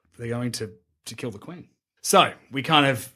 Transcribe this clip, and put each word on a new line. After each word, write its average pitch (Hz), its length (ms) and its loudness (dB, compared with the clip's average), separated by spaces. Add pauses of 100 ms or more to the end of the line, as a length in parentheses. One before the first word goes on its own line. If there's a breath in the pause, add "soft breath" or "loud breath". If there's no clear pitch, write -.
(160)
They're 120 120 -10
going 120 240 -4
to, 110 180 -6 (360)
to - 100 -14
kill 123 160 -8
the 101 60 -14
Queen. 170 300 -18 (340)
So 180 300 4 (200)
we 135 100 -4
kind 147 240 4
of, 127 300 -2